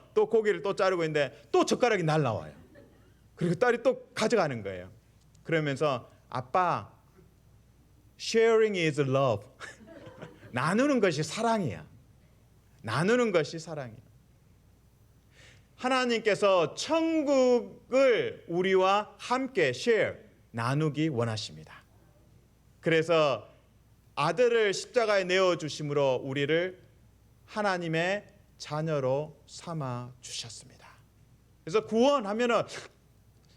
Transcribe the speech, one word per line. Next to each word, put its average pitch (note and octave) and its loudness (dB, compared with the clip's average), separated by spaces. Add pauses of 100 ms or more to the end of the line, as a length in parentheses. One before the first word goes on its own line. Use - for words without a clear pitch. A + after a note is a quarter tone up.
(140)
또 G#3 2
고기를 G#3 0
또 G3 -2
자르고 F#3+ 0
있는데 D3+ -2 (120)
또 F4 4
젓가락이 G#3+ 2
날라와요. A#2+ 0 (840)
그리고 F3 -2
딸이 A#3+ 0
또 B3+ -2
가져가는 F#3 0
거예요. F#2 -10 (520)
그러면서 D3 -2 (200)
아빠, C3 -2 (1300)
Sharing A3 2
is D#3 2
love. C3 2 (540)
<laughs> - -20
나누는 G#3+ 0
것이 E3 0
사랑이야. E3+ -4 (960)
나누는 G3+ 0
것이 E3 -2
사랑이야. D3+ -12 (1800)
하나님께서 G#3+ 2
천국을 C4 2
우리와 F#3+ 2
함께 B3 -2
share, C3 0 (340)
나누기 C#3 -2
원하십니다. A#2 -6 (960)
그래서 D#3+ 2 (640)
아들을 G#3+ 2
십자가에 G#3 0
내어주심으로 D#3 0
우리를 D#3 -2 (680)
하나님의 F#3 -2 (280)
자녀로 D3+ -4
삼아 B2+ -10
주셨습니다. - -16 (760)
그래서 G#3 -2
구원하면은, A#3 2 (960)